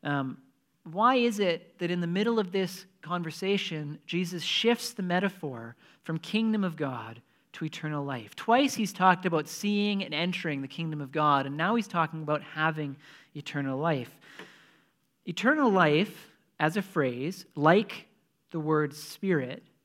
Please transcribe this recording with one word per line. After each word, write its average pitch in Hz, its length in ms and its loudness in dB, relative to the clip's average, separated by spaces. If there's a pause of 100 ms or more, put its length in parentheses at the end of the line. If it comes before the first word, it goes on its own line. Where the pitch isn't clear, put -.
Um, 139 380 -2 (440)
why 214 320 4
is 240 220 2
it 175 400 0
that 175 120 -2
in 175 100 0
the 175 60 0
middle 214 320 2
of 185 140 -2
this 190 340 -2 (160)
conversation, 165 1040 -4
Jesus 175 360 -2
shifts - 520 0
the - 80 -8
metaphor 175 760 -2 (260)
from 160 160 -4
kingdom 220 460 0
of 165 120 -4
God 117 440 -6 (340)
to 160 120 -6
eternal 151 380 -6
life? 123 300 -8
Twice 262 400 4
he's 214 180 -2
talked 185 340 4
about 160 220 0
seeing 208 540 -2
and 147 120 -8
entering 160 480 -2
the 131 60 -8
kingdom 156 340 -6
of 135 100 -10
God, 147 320 4
and 139 120 -6
now 180 180 2
he's 226 140 0
talking 160 340 0
about 151 200 0
having 156 540 -2 (380)
eternal 139 440 -4
life. 143 400 -2 (1080)
Eternal 247 440 2
life, 175 600 2 (280)
as 160 200 2
a 196 40 -4
phrase, 139 640 -4 (100)
like 165 520 4 (440)
the 165 100 -6
word 151 340 0
spirit 143 680 -4 (220)